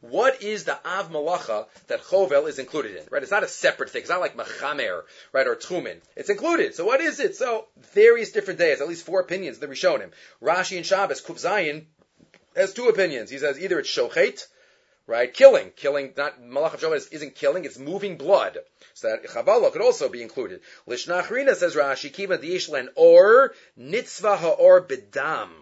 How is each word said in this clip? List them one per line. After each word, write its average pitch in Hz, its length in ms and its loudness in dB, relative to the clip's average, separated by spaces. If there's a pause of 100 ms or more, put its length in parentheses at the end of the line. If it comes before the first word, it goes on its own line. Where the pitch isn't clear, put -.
What 175 420 -2
is 202 220 -8
the 147 220 -6
Av 175 240 -8
Malacha 147 560 -6 (200)
that 120 160 -6
Chovel 160 460 0
is 147 100 -10
included 127 380 -8
in, 78 140 -16
right? 143 120 -4
It's 127 100 -8
not 208 100 0
a 170 60 -6
separate - 420 -4
thing. 120 120 -8
It's 107 80 -18
not 175 100 -2
like 156 160 -4
Machamer, 110 640 -8 (300)
right, 135 140 0
or 120 100 0
Trumin. 120 440 -10 (140)
It's - 160 -12
included. 208 440 0
So 165 100 -8
what 247 160 0
is 302 200 -4
it? 226 160 -4
So, 233 300 -6 (260)
various 226 400 6
different 190 260 -6
days, 165 220 2
at 147 80 -6
least 170 180 -12
four 190 140 -2
opinions, 175 380 -8
the 139 80 -10
Rishonim. 135 460 -2 (300)
Rashi 180 340 -2
and 170 80 -8
Shabbos, 185 380 -2
Kuf - 140 -14
Zayin, 160 500 -4 (680)
has 190 200 0
two 247 140 2
opinions. 175 420 0
He 135 80 -12
says 139 200 -2
either 180 200 -4
it's 135 100 -4
Shochet, 160 560 0 (640)
right? 120 260 -2
Killing. 202 440 8
Killing, 139 400 -4
not, 143 260 -8
Malach 139 320 -6
of 147 60 -16
Shabbat 160 160 -2
is, 135 120 -6
isn't 151 260 -16
killing, 156 300 -2
it's 127 140 -14
moving 180 380 -8
blood. 135 420 0 (360)
So - 140 -8
that 110 160 -6
Chavala 175 480 0
could 160 100 -6
also 214 260 0
be 120 140 -10
included. 110 380 -10 (280)
Lishna 160 340 -6
Achrina, 240 320 0
says 170 200 -2
Rashi, 139 380 -4
Kiva 185 260 -6
Diyesh 165 300 -8
Len 135 260 -8
Or, 185 600 8 (240)
Nitzvah 185 580 -4
Ha'or 175 500 6
B'dam. 135 640 -8 (120)